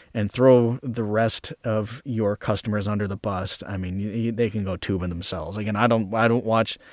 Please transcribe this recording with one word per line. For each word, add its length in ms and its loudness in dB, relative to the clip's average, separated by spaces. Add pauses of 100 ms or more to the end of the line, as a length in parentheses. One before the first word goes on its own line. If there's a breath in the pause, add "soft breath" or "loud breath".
(140 loud breath)
and 180 -2
throw 500 6
the 220 -4
rest 500 0 (100)
of 420 -2
your 300 0
customers 520 -2
under 200 0
the 100 -6
bus. 480 -6
I 120 -6
mean, 220 -4
y-, 260 -4
y-, 60 -2
they 200 0
can 120 -4
go 120 -4
tubing 340 -2
themselves. 480 -4
Again, 180 -4
I 120 2
don't, 260 2
I 140 4
don't 180 2
watch 320 2 (160 loud breath)